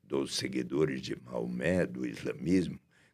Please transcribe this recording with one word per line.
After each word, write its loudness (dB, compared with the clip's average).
dos -2
seguidores 0
de -6
Maomé, 0
do -4
islamismo, 2